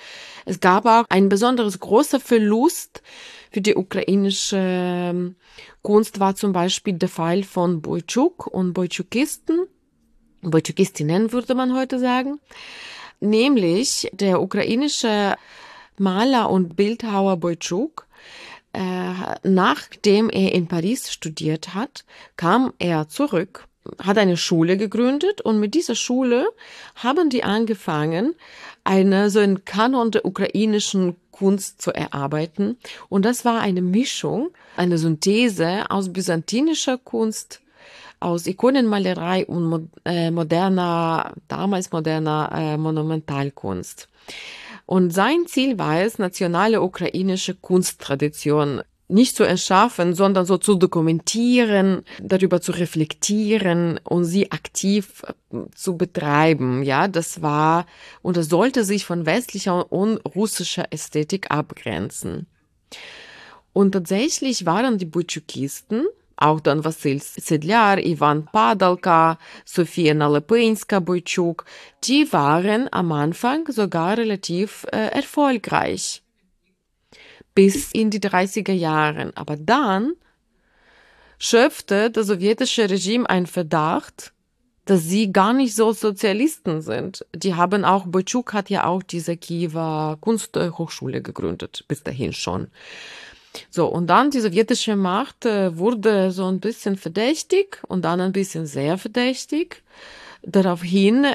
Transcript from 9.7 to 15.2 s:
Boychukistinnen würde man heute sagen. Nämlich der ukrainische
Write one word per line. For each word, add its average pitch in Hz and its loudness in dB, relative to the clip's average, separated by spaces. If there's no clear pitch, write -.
Boychukistinnen 170 0
würde 247 -2
man 254 0
heute 262 -2
sagen. 254 -2
Nämlich 220 2
der 190 2
ukrainische 208 0